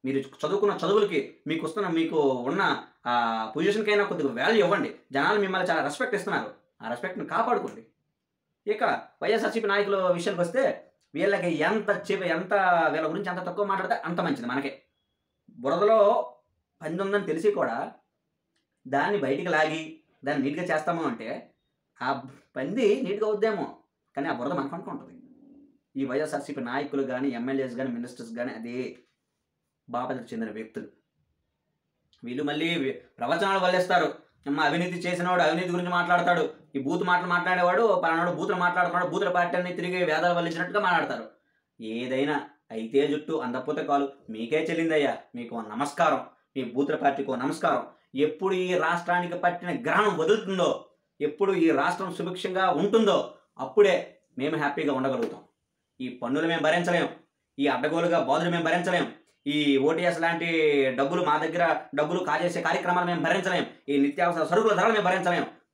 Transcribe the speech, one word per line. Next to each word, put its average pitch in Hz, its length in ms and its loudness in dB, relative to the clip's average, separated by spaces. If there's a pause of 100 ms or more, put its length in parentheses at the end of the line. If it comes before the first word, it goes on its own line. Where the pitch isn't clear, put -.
మీరు 135 140 0
చదువుకున్న 190 540 -2
చదువులకి, 190 640 0 (120)
మీకు 160 180 -2
వస్తున్న, 190 220 -4
మీకు 160 340 0
ఉన్న, 139 640 0 (220)
ఆ, 117 400 0 (100)
పొజిషన్‌కైనా 208 480 2
కొద్దిగా 135 400 -2
value 202 220 4
ఇవ్వండి. 175 300 0 (180)
జనాలు 208 260 2
మిమ్మల్ని 185 280 0
చాలా 160 160 2
respect 170 320 -2
ఇస్తున్నారు, 151 380 -4 (280)
ఆ 113 80 -10
రెస్పెక్ట్‌ని - 380 -6
కాపాడుకోండి. 220 580 -2 (880)
ఇక 226 120 0 (400)
వైఎస్ఆర్సీపీ 214 440 0
నాయకుల 196 440 2
విషయానికి 175 300 0
వస్తే, - 500 0 (220)
వీళ్ళకి 175 440 0
ఎంత 202 540 0
చె-, 185 120 -2
ఎంత, 175 300 -2 (400)
వీళ్ళ 160 160 -2
గురించి 185 200 -4
ఎంత 180 180 -6
తక్కువ 202 180 -2
మాట్లాడితే 190 400 -2
అంత 175 160 -4
మంచిది 165 240 -2
మనకే. 131 380 -6 (680)
బురదలో 202 840 2 (500)
పంది 170 200 -6
ఉందని 196 240 -2
తెలిసి 170 260 0
కూడా 143 400 -2 (960)
దాన్ని 160 300 2
బయటికి 143 320 0
లాగి 156 500 0 (260)
దాన్ని 139 240 0
నీట్‌గా 170 160 -4
చేస్తాము 160 380 -2
అంటే, 117 500 -8 (480)
ఆ 127 220 -4 (320)
పంది 202 460 2
నీట్‌గా 208 260 -2
అవుద్దేమో, 208 500 0 (380)
కానీ 147 120 -4
ఆ 143 60 -2
బురద 127 180 -4
మనకు 139 240 -4
అంటుకుంటుంది. 180 380 -12 (840)
ఈ 135 100 0
వైఎస్ఆర్సీపీ 143 560 -4
నాయకులు 139 420 -2
కానీ, 127 260 -2
ఎమ్మెల్యేస్ 123 460 -2
కానీ, 131 160 -4
మినిస్టర్స్ 117 440 -10
కానీ 120 180 -4
అదే 117 440 -8 (920)
బాపట్లకు 123 440 -6
చెందిన 113 180 -6
వ్యక్తులు. 110 360 -12 (1400)
వీళ్ళు 123 200 -6
మళ్ళీ 151 320 -2
వి-, 135 240 -4 (180)
ప్రవచనాలు 190 420 0
వల్లేస్తారు. 180 460 2 (420)
"అమ్మ, 147 140 0
అవినీతి 175 380 0
చేసినవాడు 175 420 0
అవినీతి 170 280 2
గురించి 175 200 -2
మాట్లాడతాడు, 175 600 2 (260)
ఈ 139 40 -2
బూత్ 165 240 -2
మాటలు 180 240 2
మాట్లాడేవాడు, 180 760 4
పలానాడు 165 280 2
బూతులు 180 240 -2
మాట్లాడుతున్నాడు, 175 560 0
బూతుల 185 180 0
పార్టీ 175 280 2
అని 180 160 -2
తిరిగి 180 320 -2
వేదాలు 165 280 2
వల్లించినట్టుగా 170 460 -2
మాట్లాడతారు." 156 500 0 (540)
ఏదైనా 131 640 -2 (220)
అయితే 113 360 2
జుట్టు, 151 260 -2
అందకపోతే 131 500 -4
కాలు. 139 260 0 (200)
మీకే 117 400 -2
చెల్లిందయ్యా, 160 480 2 (180)
మీకు 120 200 -10
ఓ 113 60 -6
నమస్కారం, 135 640 -2 (320)
మీ 131 60 -4
బూతుల 135 320 0
పార్టీకి 139 360 0
ఓ 127 40 0
నమస్కారం. 151 520 -2 (280)
ఎప్పుడు 185 380 0
ఈ 180 200 0
రాష్ట్రానికి 175 640 0
పట్టిన 175 460 -2
గ్రహణం 180 340 2
వదులుతుందో, 185 680 2 (360)
ఎప్పుడు 190 320 0
ఈ 165 180 4
రాష్ట్రం 170 420 0
సుభిక్షంగా 185 560 -2
ఉంటుందో, 190 640 4 (260)
అప్పుడే 185 600 2 (180)
మేము 147 180 -2
హ్యాపీగా 143 380 -2
ఉండగలుగుతాం. 131 460 -2 (640)
ఈ 127 220 -10
పన్నులు 147 240 0
మేము 165 140 0
భరించలేం, 170 480 2 (500)
ఈ 143 80 2
అడ్డగోలుగా 160 520 2
బాధలు 156 300 2
మేము 170 140 0
భరించలేం, 175 500 0 (340)
ఈ 143 300 4
ఓటీఎస్ 165 440 2
లాంటి 170 260 0 (480)
డబ్బులు, 139 300 0
మా 151 120 4
దగ్గర 160 420 0 (160)
డబ్బులు 160 240 0
కాజేసే 170 420 0
కార్యక్రమాలు 175 440 0
మేము 170 160 0
భరించలేం, 180 440 0 (240)
ఈ 143 80 2
నిత్యావసర 160 480 2
సరుకుల 208 280 4
ధరలు 196 180 4
మేము 208 140 2
భరించలేం. 175 420 2 (260)